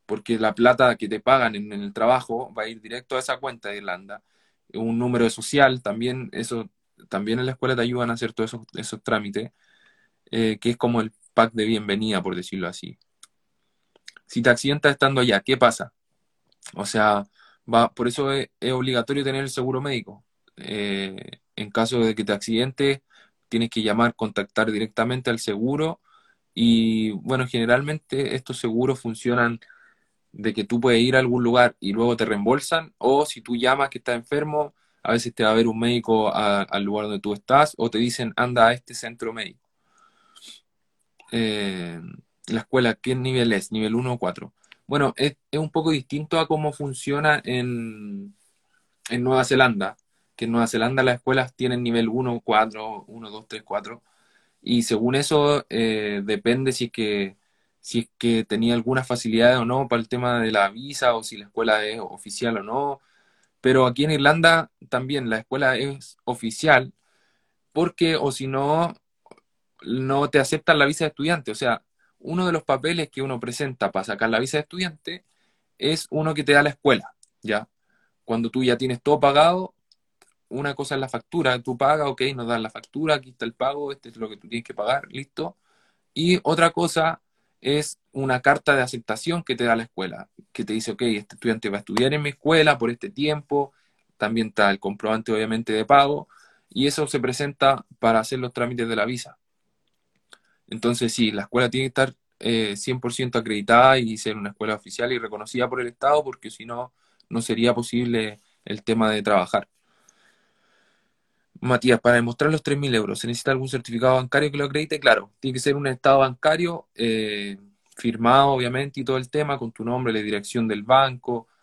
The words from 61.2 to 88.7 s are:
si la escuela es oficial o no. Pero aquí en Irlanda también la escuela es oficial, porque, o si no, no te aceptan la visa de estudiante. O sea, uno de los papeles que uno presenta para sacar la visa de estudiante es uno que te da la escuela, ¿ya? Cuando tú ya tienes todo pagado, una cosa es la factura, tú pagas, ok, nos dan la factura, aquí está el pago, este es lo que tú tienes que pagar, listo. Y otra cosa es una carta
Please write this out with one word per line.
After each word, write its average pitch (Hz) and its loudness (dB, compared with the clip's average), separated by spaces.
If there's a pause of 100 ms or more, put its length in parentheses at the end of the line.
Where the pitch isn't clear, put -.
si 110 -14
la 104 -16
escuela 107 0
es 110 -8
oficial 104 -6
o 98 -8
no. 135 -6 (600)
Pero 131 4
aquí 123 -2
en 156 0
Irlanda 160 4 (200)
también 131 -4
la 110 0
escuela 131 0
es 104 -8
oficial, 127 2 (800)
porque, 165 0
o 143 -2
si 135 -6
no, 147 0 (880)
no 135 -2
te 143 4
aceptan 156 2
la 139 6
visa 156 0
de 151 -2
estudiante. 151 -4
O 104 -8
sea, 117 -2 (360)
uno 175 -2
de 175 0
los 160 0
papeles 151 -2
que 131 -8
uno 131 -4
presenta 123 -4
para 95 -4
sacar 110 -2
la 113 2
visa 131 -2
de 151 -2
estudiante 175 -10 (520)
es 151 -2
uno 156 -2
que 147 -4
te 143 4
da 143 8
la 147 0
escuela, - 2 (260)
¿ya? 107 -2 (560)
Cuando 117 -2
tú 131 -2
ya 120 2
tienes 123 -4
todo 147 2
pagado, 156 4 (760)
una 143 -4
cosa 139 -6
es 135 -2
la 131 -6
factura, 127 -2
tú 123 -6
pagas, 147 2
ok, 135 -4 (140)
nos 117 -8
dan 113 -2
la 110 -8
factura, 147 -4
aquí 131 -6
está 127 -10
el 117 -6
pago, 139 -4
este 127 -18
es 113 -20
lo 113 -8
que 107 -16
tú - -20
tienes 117 -8
que - -14
pagar, 123 -2
listo. 151 -10 (560)
Y 175 2
otra 165 4
cosa 165 -2 (400)
es 147 -4 (140)
una 131 -2
carta 143 4